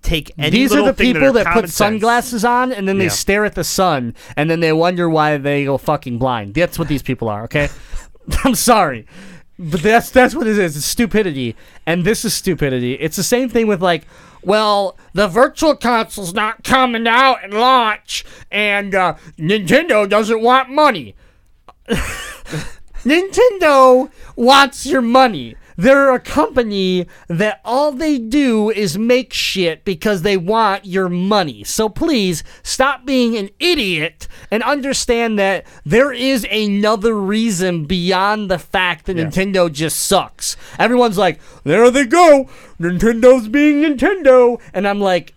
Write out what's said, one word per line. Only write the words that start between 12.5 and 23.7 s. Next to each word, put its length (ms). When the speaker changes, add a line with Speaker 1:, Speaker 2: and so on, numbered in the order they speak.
Speaker 2:
It's 240
the 60
same 260
thing 180
with, 160
like, 240
"Well, 560
the 140
virtual 480
console's 580
not 300
coming 440
out 360
at 100
launch, 720
and, 440
uh, 180
Nintendo 720
doesn't 320
want 300
money." 420
<laughs> 60
Nintendo 1040